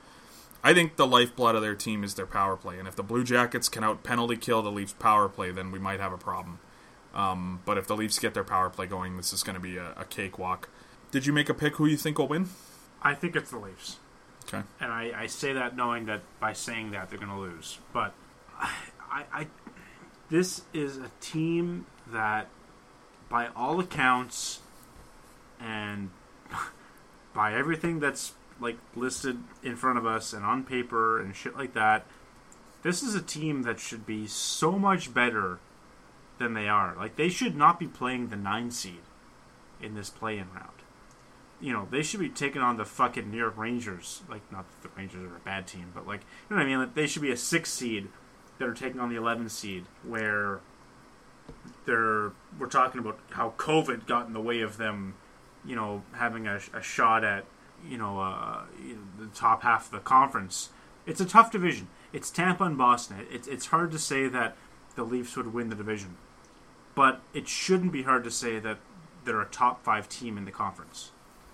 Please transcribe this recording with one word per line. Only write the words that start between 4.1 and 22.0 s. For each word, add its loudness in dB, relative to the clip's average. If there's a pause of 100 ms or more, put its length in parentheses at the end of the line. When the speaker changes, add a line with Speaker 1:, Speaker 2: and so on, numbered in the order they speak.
Speaker 1:
kill 2
the 0
Leafs' -4
power 6
play, -4
then -6
we -8
might -2
have -4
a -10
problem. -8 (540)
Um, -2
but 0
if -2
the 0
Leafs 0
get 0
their 0
power 2
play -6
going, -6
this -4
is 0
gonna -6
be -8
a, -10
a -10
cakewalk. -4 (400)
Did 0
you 2
make 2
a 4
pick 0
who 4
you 6
think -2
will 4
win? 2 (520)
Speaker 2:
I 4
think -2
it's -2
the -8
Leafs. -14 (500)
Speaker 1:
Okay. -6 (160)
Speaker 2:
And -4
I, -4
I -4
say -2
that -2
knowing 0
that -2 (180)
by -2
saying -6
that, -6
they're -10
gonna -8
lose. -10 (120)
But 0 (440)
I, -4 (400)
I, -6
I, -6 (840)
this 2 (120)
is -2
a -12
team 0 (260)